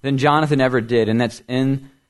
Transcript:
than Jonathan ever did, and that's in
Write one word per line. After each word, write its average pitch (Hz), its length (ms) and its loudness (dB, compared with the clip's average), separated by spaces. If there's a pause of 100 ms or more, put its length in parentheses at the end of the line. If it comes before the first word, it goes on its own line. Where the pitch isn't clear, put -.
than 135 160 -2
Jonathan 147 420 2
ever 127 220 2
did, 113 260 0
and 113 140 0
that's 117 260 -6
in 135 420 -2 (200)